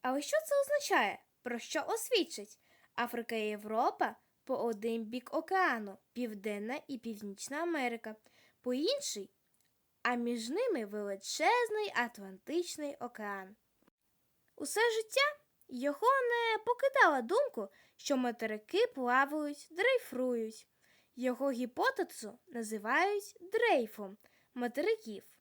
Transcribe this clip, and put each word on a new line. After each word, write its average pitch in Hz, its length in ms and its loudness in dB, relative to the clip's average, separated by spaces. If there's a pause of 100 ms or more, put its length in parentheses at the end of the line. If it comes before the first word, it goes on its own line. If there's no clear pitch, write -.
Але 262 200 0
що - 140 0
це 605 240 2
означає? 466 580 2 (240)
Про 240 160 -4
що - 300 -4
освідчить? 381 680 -2 (400)
Африка 233 380 -4
і 214 120 -2
Європа 220 680 0 (280)
по 262 120 -2
один 226 480 -2
бік 240 300 -8
океану, 294 640 0 (140)
Південна 214 760 -4
і 269 100 -6
Північна 214 640 -8
Америка 247 540 -2 (440)
по 247 140 -2
інший, 415 560 -2 (720)
а 247 120 2
між 240 340 -2
ними 349 360 0
величезний 339 1120 0
Атлантичний 240 1040 -4
океан. 202 560 -8 (1000)
Усе - 240 -2 (100)
життя 523 460 2 (320)
його 285 380 0
не 466 580 4
покидала 480 580 4
думку, 392 460 0 (280)
що - 200 0
материки 233 680 0
плавають, 285 840 0
дрейфують. 254 1000 0 (480)
Його 254 340 0
гіпотезу 254 960 -2
називають 247 920 0 (160)
дрейфом 240 640 2 (380)
материків. 247 680 -2 (180)